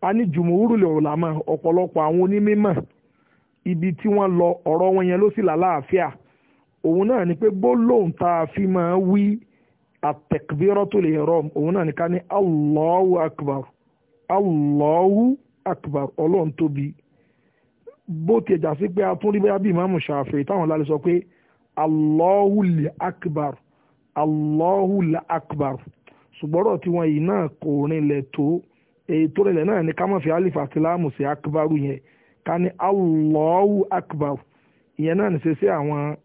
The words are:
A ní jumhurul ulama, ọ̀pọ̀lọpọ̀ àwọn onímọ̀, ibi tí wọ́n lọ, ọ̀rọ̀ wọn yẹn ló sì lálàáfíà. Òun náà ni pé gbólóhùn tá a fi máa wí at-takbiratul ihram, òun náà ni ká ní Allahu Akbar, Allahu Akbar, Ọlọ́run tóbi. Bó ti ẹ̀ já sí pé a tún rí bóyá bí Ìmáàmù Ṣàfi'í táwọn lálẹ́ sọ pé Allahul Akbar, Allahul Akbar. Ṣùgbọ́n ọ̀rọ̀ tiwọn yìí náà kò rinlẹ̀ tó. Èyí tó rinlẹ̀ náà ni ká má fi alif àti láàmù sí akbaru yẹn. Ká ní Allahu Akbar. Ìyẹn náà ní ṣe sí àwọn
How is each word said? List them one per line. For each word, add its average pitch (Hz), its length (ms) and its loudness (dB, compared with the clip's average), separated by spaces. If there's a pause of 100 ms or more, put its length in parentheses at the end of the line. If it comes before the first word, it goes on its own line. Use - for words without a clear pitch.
A 185 120 0
ní 226 120 2
jumhurul 180 580 2
ulama, 156 460 0 (160)
ọ̀pọ̀lọpọ̀ 170 560 0
àwọn 160 220 2
onímọ̀, 208 520 2 (920)
ibi 175 280 -2
tí - 140 -6
wọ́n 202 300 2
lọ, 170 120 4 (160)
ọ̀rọ̀ 180 300 2
wọn 190 120 2
yẹn 180 140 0
ló 208 140 4
sì 220 60 -2
lálàáfíà. 170 720 0 (720)
Òun 180 240 2
náà 233 180 0
ni 175 100 0
pé 220 140 0
gbólóhùn 226 640 2
tá 175 160 0 (120)
a 160 60 -2
fi 196 200 -4
máa 180 280 0
wí 202 440 2 (600)
at-takbiratul 185 1040 0
ihram, 156 500 0
òun 156 180 -2
náà 190 120 0
ni 156 60 -2
ká 170 160 -4
ní 180 120 -2 (100)
Allahu 170 880 2
Akbar, 147 440 -4 (680)
Allahu 175 1080 2 (280)
Akbar, 139 420 -6 (100)
Ọlọ́run 160 360 0
tóbi. 147 400 -4 (1120)
Bó 175 340 0
ti 196 120 0
ẹ̀ 165 80 0
já 156 140 -2
sí 180 140 -4
pé 185 140 -2
a 185 120 -2
tún 208 180 -2
rí 208 60 0
bóyá 196 200 2
bí 202 100 0
Ìmáàmù 180 300 0
Ṣàfi'í 143 460 -4
táwọn 175 240 -2
lálẹ́ 156 180 -2
sọ 156 100 0
pé 175 240 0 (540)
Allahul 165 1120 2 (100)
Akbar, 151 540 -6 (640)
Allahul 160 1000 0 (120)
Akbar. 143 480 -4 (640)
Ṣùgbọ́n 160 240 -2
ọ̀rọ̀ 208 180 0
tiwọn 170 260 0
yìí 151 120 2
náà 180 280 0 (120)
kò 143 300 -2
rinlẹ̀ 147 320 -2 (100)
tó. 156 300 -2 (480)
Èyí 156 240 0
tó 202 100 0
rinlẹ̀ 175 220 0
náà 196 180 0
ni 160 100 -2
ká 185 140 -4
má 196 120 0
fi 156 120 -2
alif 175 260 0
àti 143 220 -4
láàmù 165 380 0
sí 139 80 -4
akbaru 151 520 -2
yẹn. 139 220 -4 (460)
Ká 165 140 -2
ní 180 180 0
Allahu 175 1120 2
Akbar. 147 480 -4 (600)
Ìyẹn 160 180 0
náà 208 120 0
ní 175 140 -2
ṣe 160 160 0
sí 196 80 0
àwọn 147 580 -2